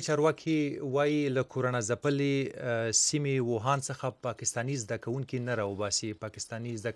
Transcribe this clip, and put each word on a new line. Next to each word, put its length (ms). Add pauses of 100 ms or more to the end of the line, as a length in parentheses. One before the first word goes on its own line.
چارواکي 480 (400)
وایي، 260 (160)
له 160
کورونا 280
ځپلې، 540 (140)
اه، 440
سیمې 520
ووهان 440
څخه 200 (180)
پاکستاني 500
زده 280
کوونکي 360
نه 200
راوباسي. 500 (140)
پاکستاني 540
زده 180